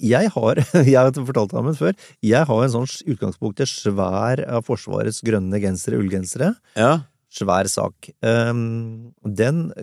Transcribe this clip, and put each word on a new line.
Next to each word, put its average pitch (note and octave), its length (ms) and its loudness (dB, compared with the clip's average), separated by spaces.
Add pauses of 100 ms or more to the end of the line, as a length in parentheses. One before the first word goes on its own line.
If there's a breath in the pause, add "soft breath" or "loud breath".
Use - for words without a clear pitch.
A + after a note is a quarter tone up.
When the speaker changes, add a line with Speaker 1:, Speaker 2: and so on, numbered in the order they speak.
Speaker 1:
jeg C#3 320 2
har, A2+ 240 2 (120)
<laughs> F3+ 100 6
jeg C3 180 8
har C3 160 4
fortalt B2 400 -2
deg A#2 80 -2
om C#3+ 80 0
det D3 80 -6
før, F3+ 160 0 (240 loud breath)
jeg A2+ 260 4
har B2 220 2
en A#2+ 80 0
sånn B2 160 -4
s-, - 120 -14
utgangspunkt A2 600 -4
til B2+ 80 -2
svær G2+ 720 -2
av A#2 240 -4
Forsvarets G#2+ 560 -4
grønne G2+ 400 0
gensere, G2+ 400 -2
ullgensere. G2 480 -2 (200 soft breath)
Speaker 2:
Ja. B2 260 2 (280)
Speaker 1:
Svær F#2+ 420 0
sak. - 400 -6 (140)
Ehm, A#2 960 -2
den G#2+ 400 0 (260)